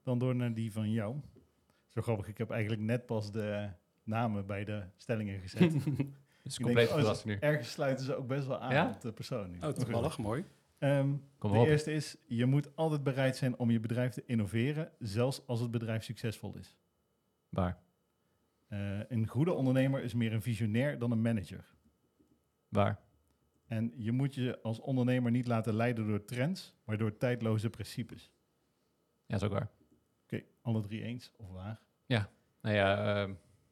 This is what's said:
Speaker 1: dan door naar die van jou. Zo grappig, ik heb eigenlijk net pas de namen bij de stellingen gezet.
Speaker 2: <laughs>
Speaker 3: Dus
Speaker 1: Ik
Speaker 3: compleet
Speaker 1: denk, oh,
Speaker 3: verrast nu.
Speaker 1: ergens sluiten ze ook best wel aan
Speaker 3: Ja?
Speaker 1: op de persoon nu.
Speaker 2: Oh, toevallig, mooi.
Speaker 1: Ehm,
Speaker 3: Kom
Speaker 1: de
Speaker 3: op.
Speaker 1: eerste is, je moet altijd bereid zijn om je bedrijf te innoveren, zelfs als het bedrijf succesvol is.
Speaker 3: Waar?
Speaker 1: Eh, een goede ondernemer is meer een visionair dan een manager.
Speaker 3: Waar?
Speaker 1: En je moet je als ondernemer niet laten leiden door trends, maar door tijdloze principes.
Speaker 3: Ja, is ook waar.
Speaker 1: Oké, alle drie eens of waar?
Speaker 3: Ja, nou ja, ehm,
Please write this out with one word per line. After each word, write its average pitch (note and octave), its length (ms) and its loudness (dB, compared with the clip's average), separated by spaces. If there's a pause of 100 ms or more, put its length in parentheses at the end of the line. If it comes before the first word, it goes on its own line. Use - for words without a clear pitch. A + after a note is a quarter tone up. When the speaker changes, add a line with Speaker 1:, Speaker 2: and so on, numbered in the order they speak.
Speaker 1:
dan B2 160 0
door B2+ 180 2
naar A#2+ 180 0
die A2+ 180 -2
van G#2+ 180 0
jou. A2+ 260 0 (720)
Zo - 140 -4
grappig, G#2+ 260 -2
ik G#2+ 100 -10
heb A2 120 -4
eigenlijk G#2+ 320 0
net A#2+ 240 0
pas G#2 260 -2
de G#2 360 -4 (340)
namen G#2+ 440 -2
bij G2+ 180 -4
de G#2 200 -6 (120)
stellingen G#2 440 -4
gezet. D#3 320 4
Speaker 2:
<laughs> C#3+ 80 0 (600)
Speaker 3:
Dus - 160 -10
Speaker 1:
Ik B2+ 60 -6
Speaker 3:
compleet A#2+ 220 6
Speaker 1:
denk, D3+ 120 2
oh, C#3+ 60 6
Speaker 3:
verrast G#2 200 2
nu. G#2 160 -2
Speaker 1:
ergens D3 300 0
sluiten C3+ 340 -2
ze C3 120 -4
ook C3 100 -6
best C3+ 200 -2
wel C3 120 -4
aan B2+ 140 -4
Speaker 3:
Ja? C#3+ 220 4
Speaker 1:
op - 60 -14
de A#2 120 -8
persoon G2+ 380 -8
nu. F2 100 -12
Speaker 2:
Oh, D3 80 -4
toevallig, A#2+ 500 -2
mooi. A#2+ 260 -4 (340)
Speaker 1:
Ehm, C#3 360 2 (240)
Speaker 3:
Kom G#2 140 -2
Speaker 1:
de G#2+ 60 6
Speaker 3:
op. C3+ 80 8
Speaker 1:
eerste D3+ 260 4
is, D3+ 240 -4 (100)
je A#2+ 200 2
moet C#3+ 300 2
altijd D3+ 260 0
bereid C3+ 340 2
zijn B2+ 220 0
om A#2 120 2
je A2+ 100 4
bedrijf A#2+ 320 -2
te - 140 -10
innoveren, A#2 720 0
zelfs A#2+ 480 0
als A#2 140 -2
het A#2+ 100 -2
bedrijf A2+ 340 -2
succesvol G#2+ 520 -6
is. F#2 200 -18 (720)
Speaker 3:
Waar? F2+ 300 0 (920)
Speaker 1:
Eh, G2+ 300 -4 (100)
een A2+ 180 0
goede D#3+ 260 2
ondernemer C3 500 2
is A#2+ 120 -4
meer A#2 180 2
een A2 100 0
visionair A#2 560 0
dan A#2+ 120 0
een A2+ 120 2
manager. A2 420 -2 (1040)
Speaker 3:
Waar? G2+ 320 2 (640)
Speaker 1:
En A#2 300 -2
je A2+ 160 -2
moet C3 220 0
je B2 280 -2
als A2+ 180 -4
ondernemer B2+ 500 2
niet A#2+ 160 2
laten A2+ 280 2
leiden A#2 320 2
door G#2 180 0
trends, C#3 500 -4 (100)
maar G#2+ 140 -2
door G#2+ 180 0
tijdloze A2 540 2
principes. - 640 -10 (920)
Speaker 3:
Ja, - 100 -2
is F#2+ 60 -2
ook G2 100 0
waar. G#2 180 -2 (540)
Speaker 1:
Oké, - 180 -6 (200)
alle A2+ 180 -2
drie G#2 220 -6
eens A#2+ 340 -10
of G2+ 140 -16
waar? F#2 300 -10 (260)
Speaker 3:
Ja, A2 240 2 (300)
nou G#2+ 140 0
ja, G2+ 480 4
ehm, G2 100 -4 (400)